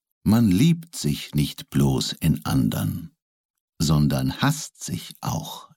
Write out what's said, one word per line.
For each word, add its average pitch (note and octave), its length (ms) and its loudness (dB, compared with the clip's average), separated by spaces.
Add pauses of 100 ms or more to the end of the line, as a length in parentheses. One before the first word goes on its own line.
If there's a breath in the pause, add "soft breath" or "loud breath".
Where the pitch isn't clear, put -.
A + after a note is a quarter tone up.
(240)
man G#2+ 260 4
liebt E3 460 2
sich - 380 -4
nicht C#2+ 340 -4
bloß C2+ 440 0
in - 320 0
andern, C2 720 -2 (640)
sondern C#2+ 640 0
hasst - 420 -4
sich - 380 -10
auch - 560 -8